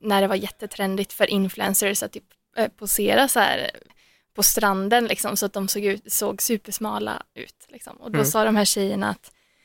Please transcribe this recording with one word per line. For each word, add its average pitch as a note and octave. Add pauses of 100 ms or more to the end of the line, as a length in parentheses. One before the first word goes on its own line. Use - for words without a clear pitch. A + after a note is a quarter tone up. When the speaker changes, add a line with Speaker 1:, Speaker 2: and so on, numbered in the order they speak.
Speaker 1:
när G3+
det G3
var G3+
jättetrendigt G3
för -
influencers G3+
att G#3
typ, - (320)
eh, G#3+
posera G#3+
så A#3+
här - (640)
på G#3
stranden G#3
liksom, -
så G#3
att G3
de G3
såg G3+
ut, G3+
såg G3+
supersmala G#3+ (120)
ut -
liksom. -
Och -
då E3
Speaker 2:
Mm. C#3
Speaker 1:
sa G#3+
de G#3+
här G#3
tjejerna G3+
att, - (320)